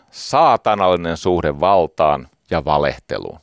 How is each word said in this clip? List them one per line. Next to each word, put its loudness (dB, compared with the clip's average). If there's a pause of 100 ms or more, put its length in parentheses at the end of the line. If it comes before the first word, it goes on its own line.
(100)
Saatanallinen 0
suhde -2
valtaan 0 (220)
ja -2
valehteluun. -4